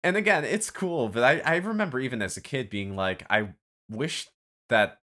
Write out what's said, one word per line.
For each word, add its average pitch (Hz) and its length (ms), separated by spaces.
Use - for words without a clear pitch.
And 180 120
again, 196 300
it's 151 240
cool, 170 400
but 113 140
I, 147 160
I 160 160
remember 185 440
even 123 220
as 95 160
a 95 40
kid 131 280
being 98 260
like, 95 360
"I 104 240
wish 127 380
that" 107 400